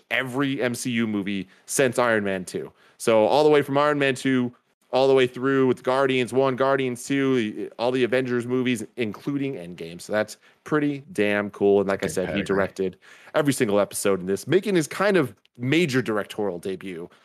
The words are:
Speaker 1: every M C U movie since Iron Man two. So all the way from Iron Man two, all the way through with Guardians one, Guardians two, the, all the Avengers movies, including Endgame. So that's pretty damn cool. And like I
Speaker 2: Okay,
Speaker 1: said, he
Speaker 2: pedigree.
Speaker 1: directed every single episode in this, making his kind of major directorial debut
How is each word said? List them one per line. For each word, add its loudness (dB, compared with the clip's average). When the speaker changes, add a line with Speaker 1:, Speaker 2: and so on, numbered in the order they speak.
Speaker 1:
every -2
M 0
C -6
U 0
movie -4
since 0
Iron 2
Man -2
two. -10
So 4
all 4
the 6
way 6
from -2
Iron 2
Man 2
two, 0
all 4
the 6
way 6
through 0
with 0
Guardians 0
one, 2
Guardians 0
two, 0
the, -10
all 0
the 2
Avengers 0
movies, -2
including -6
Endgame. -12
So -10
that's -2
pretty -2
damn 0
cool. 4
And 0
like -2
I -2
Speaker 2:
Okay, -4
Speaker 1:
said, -2
he -6
Speaker 2:
pedigree. -4
Speaker 1:
directed -2
every 0
single 0
episode -2
in -8
this, -4
making 0
his 2
kind 0
of 0
major 2
directorial -4
debut -10